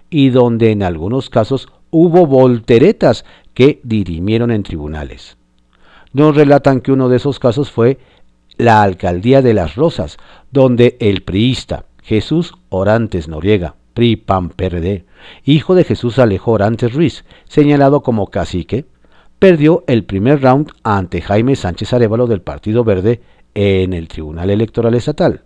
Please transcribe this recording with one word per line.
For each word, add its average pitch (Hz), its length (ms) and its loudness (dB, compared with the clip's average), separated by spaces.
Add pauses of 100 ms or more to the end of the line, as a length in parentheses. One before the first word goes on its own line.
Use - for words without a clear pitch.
y 139 200 2
donde 117 420 2
en 104 100 -2
algunos 92 480 -6
casos 123 380 -4 (240)
hubo 170 340 4
volteretas 131 1000 2 (300)
que 143 300 2
dirimieron 107 680 -4
en 107 120 -2
tribunales. 76 760 -12 (760)
Nos 147 220 2
relatan 143 460 4
que 135 100 -2
uno 131 180 0
de 127 80 2
esos 127 200 -4
casos 131 320 -2
fue 120 300 0 (580)
la 113 240 4
alcaldía 101 640 0
de 120 100 4
Las 85 220 -2
Rosas, 117 420 -4 (340)
donde 123 480 2
el 101 220 -2
priista 107 640 -4 (160)
Jesús 156 520 -4 (160)
Orantes 98 580 -2
Noriega, 85 480 -2 (180)
pri, 117 220 2
pan, 92 340 -4
P - 160 -8
R 87 160 -4
D, 92 240 -6 (380)
hijo 151 320 0
de 180 80 4
Jesús 113 340 -4
Alejo 113 340 0
Orantes 113 420 -2
Ruiz, 147 320 -4 (200)
señalado 143 560 2
como 110 260 -4
cacique, 95 580 -6 (540)
perdió 170 460 4
el 110 180 0
primer 113 380 0
round 131 300 2 (100)
ante 95 400 -4
Jaime 117 340 0
Sánchez 110 380 -6
Arévalo 120 320 0
del 107 160 -2
Partido 113 420 -4
Verde 107 380 0 (320)
en 95 400 0
el 82 140 -8
Tribunal 80 420 -8
Electoral 113 460 -2
Estatal. 131 500 -2